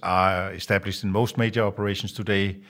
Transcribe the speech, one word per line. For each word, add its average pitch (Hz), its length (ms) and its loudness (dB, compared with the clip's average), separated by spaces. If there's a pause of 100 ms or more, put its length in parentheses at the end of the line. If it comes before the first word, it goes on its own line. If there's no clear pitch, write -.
are 92 500 2
established 95 500 -2
in 98 80 0
most 110 280 0
major 113 240 2
operations 101 500 -2
today. 98 460 0 (100)